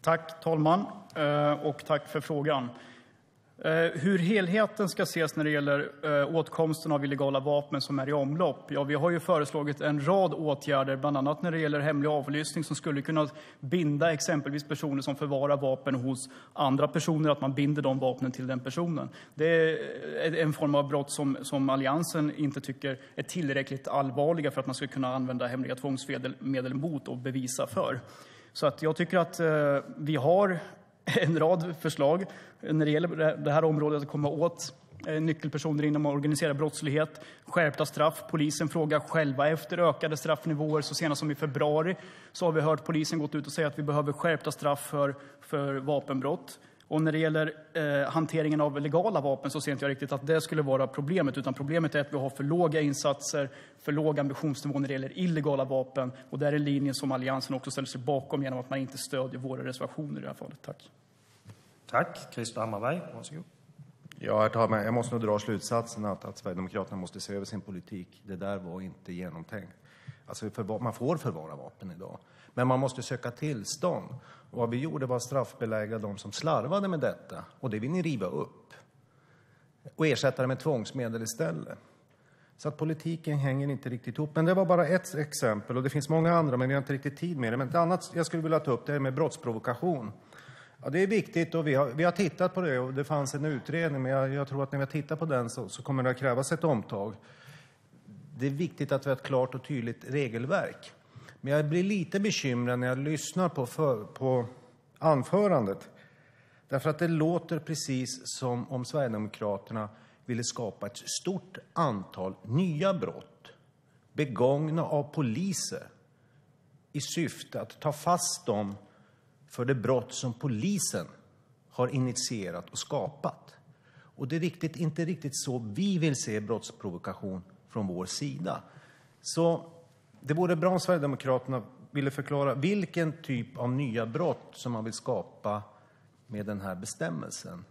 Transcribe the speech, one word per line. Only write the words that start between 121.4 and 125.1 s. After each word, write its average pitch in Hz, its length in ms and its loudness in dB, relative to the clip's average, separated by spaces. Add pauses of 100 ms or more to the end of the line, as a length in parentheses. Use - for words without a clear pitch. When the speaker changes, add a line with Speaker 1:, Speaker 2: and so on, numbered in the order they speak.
Speaker 3:
har 127 180 0
initierat 113 800 -2
och - 80 -8
skapat. - 760 -6 (640)
Och 139 120 -6
det 160 80 -2
är 160 40 0
riktigt, 165 360 -2
inte 160 280 0
riktigt 165 320 -4